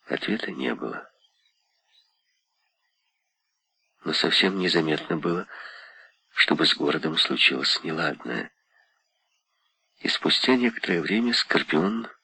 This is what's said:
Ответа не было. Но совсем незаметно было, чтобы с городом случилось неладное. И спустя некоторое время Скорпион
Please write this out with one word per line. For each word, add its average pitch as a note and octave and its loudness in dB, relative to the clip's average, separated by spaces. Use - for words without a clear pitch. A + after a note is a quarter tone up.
Ответа - -4
не A2 -2
было. - -10
Но E2 -2
совсем F#2+ 2
незаметно E2 0
было, E2+ -2
чтобы - 2
с - 4
городом D2 0
случилось - 2
неладное. C#2+ -4
И - -4
спустя - 2
некоторое A2+ 0
время A#2 0
Скорпион G#2 0